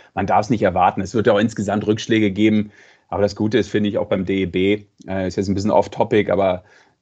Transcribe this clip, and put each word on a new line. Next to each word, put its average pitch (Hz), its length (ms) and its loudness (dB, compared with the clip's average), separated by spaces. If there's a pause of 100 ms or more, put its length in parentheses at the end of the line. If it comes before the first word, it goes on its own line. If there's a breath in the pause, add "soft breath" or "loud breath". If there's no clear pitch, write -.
(160 soft breath)
man 95 100 -2
darf's 101 240 2
nicht 113 140 0
erwarten. 90 380 2
Es 92 120 -8
wird 113 140 2
ja 110 60 4
auch 101 60 2
insgesamt 107 460 -2
Rückschläge 107 460 0
geben. 107 400 2 (380 soft breath)
Aber 98 120 -2
das 101 140 0
Gute 107 240 0
ist, 104 100 -2
finde 104 200 0
ich, 101 100 -4
auch 87 80 -4
beim 95 180 -2
D 98 160 -2
E 92 60 0
B, 98 380 0 (220)
äh, 95 200 -4
ist 87 80 -6
jetzt 98 140 -2
ein 98 40 0
bisschen 98 160 -2
off-topic, 104 640 0
aber 92 320 0 (380 soft breath)